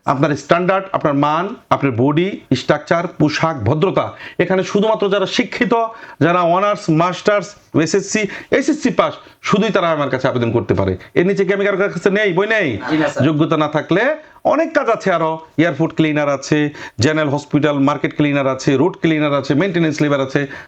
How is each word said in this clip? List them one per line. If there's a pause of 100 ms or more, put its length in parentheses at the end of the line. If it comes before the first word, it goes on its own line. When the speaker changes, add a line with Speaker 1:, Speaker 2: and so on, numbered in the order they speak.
Speaker 1:
আপনার
স্ট্যান্ডার্ড,
আপনার
মান, (140)
আপনার
বডি (160)
স্ট্রাকচার,
পোশাক,
ভদ্রতা, (260)
এখানে
শুধুমাত্র
যারা
শিক্ষিত, (460)
যারা
অনার্স,
মাস্টার্স, (260)
এসএসসি, (240)
এইচএসসি
পাস, (280)
শুধুই
তারা
আমার
কাছে
আবেদন
করতে
পারে। (160)
এর
নিচে
কি
আমি
কারোর
কাছে
নেই,
বই
নেই? (120)
Speaker 2:
জি
না,
স্যার।
Speaker 1:
যোগ্যতা
না
থাকলে (280)
অনেক
কাজ
আছে
আরো, (180)
এয়ারপোর্ট
ক্লিনার
আছে, (300)
জেনারেল
হসপিটাল
মার্কেট
ক্লিনার
আছে,
রোড
ক্লিনার
আছে,
মেইনটেনেন্স
লেবার
আছে, (200)